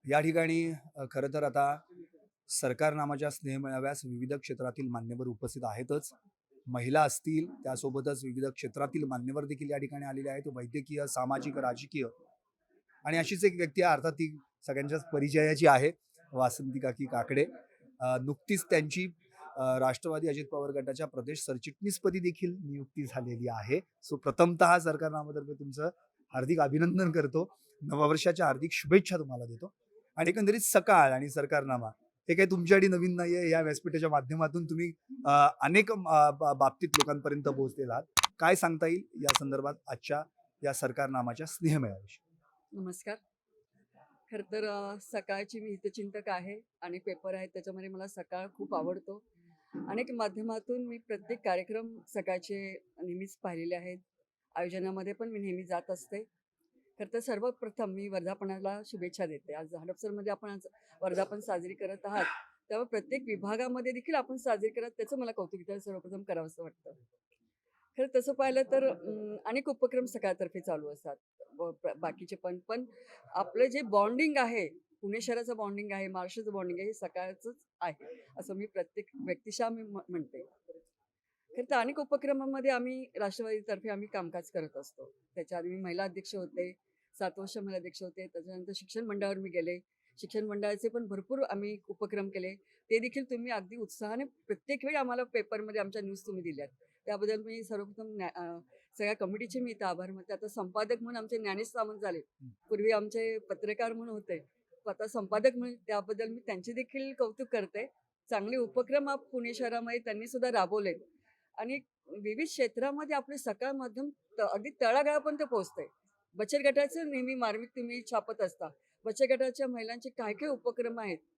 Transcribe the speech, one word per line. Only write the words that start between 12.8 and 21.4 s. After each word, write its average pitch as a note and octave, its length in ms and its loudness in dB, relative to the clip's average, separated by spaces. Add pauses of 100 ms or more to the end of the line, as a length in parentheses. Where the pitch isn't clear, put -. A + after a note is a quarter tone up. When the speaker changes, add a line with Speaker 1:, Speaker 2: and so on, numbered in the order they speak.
Speaker 1:
आणि D#3+ 120 2
अशीच F3+ 280 2
एक F#3 120 8
व्यक्ती F3 240 2
आहे, E3+ 120 8
अर्थात D3+ 180 2
ती D3+ 280 -2 (280)
सगळ्यांच्याच C#3+ 460 -2
परिचयाची D3+ 540 6
आहे, C#3 240 10 (400)
वासंती C3 480 2
काकी C3 260 -2
काकडे. C3+ 400 2 (540)
अ, B2+ 180 2
नुकतीच C#3+ 520 -2
त्यांची, E3 380 2 (480)
अ, C3 240 2
राष्ट्रवादी D#3 480 2
अजित D3 180 0
पवार C#3+ 260 -4
गटाच्या C3+ 360 -4
प्रदेश C3 340 -6